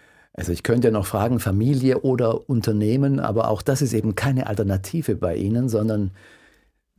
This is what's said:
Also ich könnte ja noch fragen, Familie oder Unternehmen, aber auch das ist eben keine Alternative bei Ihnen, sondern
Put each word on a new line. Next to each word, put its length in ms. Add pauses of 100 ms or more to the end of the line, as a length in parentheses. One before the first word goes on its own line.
(320)
Also 180
ich 140
könnte 240
ja 40
noch 140
fragen, 320
Familie 600
oder 480
Unternehmen, 720
aber 260
auch 160
das 180
ist 120
eben 240
keine 320
Alternative 680
bei 220
Ihnen, 320
sondern 420 (880)